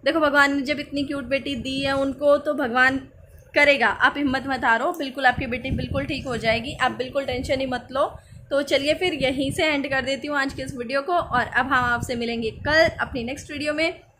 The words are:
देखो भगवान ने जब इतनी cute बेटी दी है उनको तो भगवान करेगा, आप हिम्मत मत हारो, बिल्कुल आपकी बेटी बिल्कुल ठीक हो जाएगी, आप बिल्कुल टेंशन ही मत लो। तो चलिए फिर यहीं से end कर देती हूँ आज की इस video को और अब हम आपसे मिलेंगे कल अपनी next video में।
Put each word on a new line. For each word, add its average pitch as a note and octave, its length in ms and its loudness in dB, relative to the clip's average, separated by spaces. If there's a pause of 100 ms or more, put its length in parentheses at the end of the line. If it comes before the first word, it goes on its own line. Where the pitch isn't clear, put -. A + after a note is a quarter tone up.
देखो D#4+ 140 2
भगवान C#4 360 4
ने C#4+ 60 0
जब C4+ 180 -2
इतनी C#4+ 240 -4
cute C#4+ 200 -4
बेटी C4+ 320 -2
दी C4 260 -4
है C#4 100 0
उनको C#4 460 2
तो D4 160 -2
भगवान C4 560 2 (460)
करेगा, C#4+ 320 6
आप B3+ 300 4
हिम्मत C4+ 300 0
मत C4 180 -2
हारो, A#3+ 260 4
बिल्कुल C#4 340 -4
आपकी B3 200 4
बेटी B3 260 -4
बिल्कुल C4 340 -2
ठीक C#4 220 -6
हो A#3+ 100 -4
जाएगी, A3+ 440 -2
आप B3+ 100 2
बिल्कुल C4 340 -4
टेंशन C4 340 -2
ही C4+ 60 -2
मत B3 260 -6
लो। D4 280 -2 (300)
तो C#4 120 2
चलिए C#4+ 320 0
फिर F4+ 200 0
यहीं C4+ 380 -2
से E4 140 0
end C#4+ 240 0
कर C4+ 120 0
देती C4 260 -4
हूँ D4 100 -2
आज C4+ 160 -2
की - 80 -8
इस C4 140 -8
video B3 260 -2
को F4 120 -2
और B3 320 0
अब B3 200 0
हम C4+ 80 -2
आपसे A#3+ 420 0
मिलेंगे A3+ 360 -4
कल D#4 380 4 (120)
अपनी B3 220 -4
next C4+ 280 -8
video D4 220 -4
में। E4 280 -2 (180)